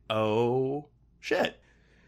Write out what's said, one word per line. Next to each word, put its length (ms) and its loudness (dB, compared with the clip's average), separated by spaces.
"Oh, 760 0
shit." 380 -2